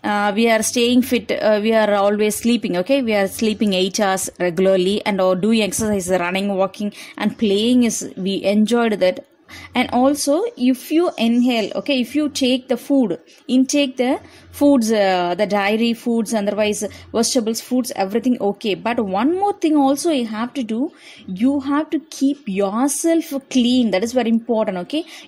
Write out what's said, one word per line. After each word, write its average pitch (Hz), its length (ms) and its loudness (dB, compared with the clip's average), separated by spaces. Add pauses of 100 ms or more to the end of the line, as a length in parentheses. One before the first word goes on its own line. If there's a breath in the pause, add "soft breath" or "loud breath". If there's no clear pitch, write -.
Uh, 208 320 0
we 233 140 2
are 226 120 2
staying 247 400 2
fit, 240 300 -2
uh, 214 320 2
we 226 100 0
are 214 200 2
always 208 420 2
sleeping, 220 400 -2
okay? 262 260 0
We 220 140 -2
are 196 100 2
sleeping 208 460 -2
eight 190 300 0
hours 190 360 0
regularly 185 680 2
and 202 160 0
are 185 120 2
doing 214 280 2
exercise, 202 480 -2
running, 185 480 -2
walking 196 340 -2 (260 loud breath)
and 214 200 -2
playing 226 460 2
is, - 340 -4
we 185 260 -4
enjoyed 214 560 2
that. 180 260 0 (500 loud breath)
And 247 160 0
also, 285 520 2 (140)
if 254 340 0
you 339 260 2
inhale, 233 580 2
okay, 262 260 -2
if 233 140 -6
you 302 120 0
take 254 400 -2
the 247 80 0
food, 233 420 0 (300 soft breath)
intake 262 500 2
the 254 220 0 (320 loud breath)
foods, 277 400 4
uh, 185 440 2
the 202 120 0
dairy 208 460 0
foods, 226 400 -2
otherwise 208 500 -2 (280 loud breath)
vegetables, 226 480 0
fruits, 247 360 -4
everything 220 440 -2
okay. 202 360 -2
But 226 240 -4
one 220 380 0
more 403 160 0
thing 320 220 0
also 285 360 2
you 254 160 0
have 220 260 -6
to 269 100 -6
do, 233 280 -4 (340 loud breath)
you 240 360 0
have 285 300 -2
to 320 80 -2
keep - 480 -2
yourself 247 840 0 (160)
clean. 247 420 2
That 185 120 0
is 233 100 -4
very 240 160 0
important, 220 480 0
okay? 285 280 -6 (220 loud breath)